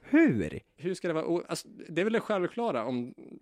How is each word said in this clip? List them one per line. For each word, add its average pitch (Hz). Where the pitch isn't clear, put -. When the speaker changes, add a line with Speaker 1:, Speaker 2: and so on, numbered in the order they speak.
Speaker 1:
Hur? 117
Speaker 2:
Hur 180
ska 175
det 165
vara? 160
Och, 170
alltså, -
det 165
är 185
väl 220
det 226
självklara. 180
Om 123